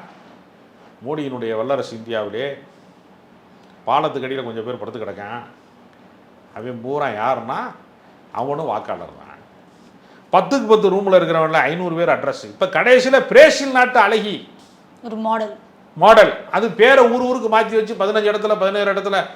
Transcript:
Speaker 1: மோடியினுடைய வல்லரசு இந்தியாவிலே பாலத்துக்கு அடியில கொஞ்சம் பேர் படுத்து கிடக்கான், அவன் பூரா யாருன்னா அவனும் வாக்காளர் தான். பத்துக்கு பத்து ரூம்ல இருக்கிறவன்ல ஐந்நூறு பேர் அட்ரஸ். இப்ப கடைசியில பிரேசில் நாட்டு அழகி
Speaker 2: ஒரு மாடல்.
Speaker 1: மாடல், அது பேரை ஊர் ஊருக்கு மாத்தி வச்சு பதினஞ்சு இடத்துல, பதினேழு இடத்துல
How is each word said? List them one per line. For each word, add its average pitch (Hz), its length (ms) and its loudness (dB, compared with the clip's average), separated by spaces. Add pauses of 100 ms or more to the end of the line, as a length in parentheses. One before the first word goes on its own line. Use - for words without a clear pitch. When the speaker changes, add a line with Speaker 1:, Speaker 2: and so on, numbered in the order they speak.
(1080)
Speaker 1:
மோடியினுடைய 135 480 -6
வல்லரசு 120 400 -4
இந்தியாவிலே 113 640 -8 (1200)
பாலத்துக்கு 139 420 -2
அடியில 135 160 -8
கொஞ்சம் 113 220 -10
பேர் 123 120 -10
படுத்து 110 220 -14
கிடக்கான், 101 420 -12 (1120)
அவன் 117 260 -14
பூரா 139 260 -6
யாருன்னா 120 520 -4 (720)
அவனும் 143 340 -8
வாக்காளர் 104 440 -8 (100)
தான். 71 200 -20 (920)
பத்துக்கு 214 340 0
பத்து 202 240 4
ரூம்ல 190 280 4
இருக்கிறவன்ல 160 340 0
ஐந்நூறு 160 420 -2
பேர் 165 140 -2
அட்ரஸ். 131 340 -2
இப்ப 107 220 -4
கடைசியில 254 540 4
பிரேசில் 269 520 6
நாட்டு 247 280 2
அழகி 208 500 0 (540)
Speaker 2:
ஒரு 226 120 -12
மாடல். 220 420 -4 (380)
Speaker 1:
மாடல், 196 540 6
அது 208 200 -2
பேரை 240 380 6
ஊர் 240 140 0
ஊருக்கு 247 260 -4
மாத்தி 220 280 0
வச்சு 214 240 -2
பதினஞ்சு 208 340 0
இடத்துல, 208 260 -2
பதினேழு 196 340 -2
இடத்துல 196 320 -2 (100)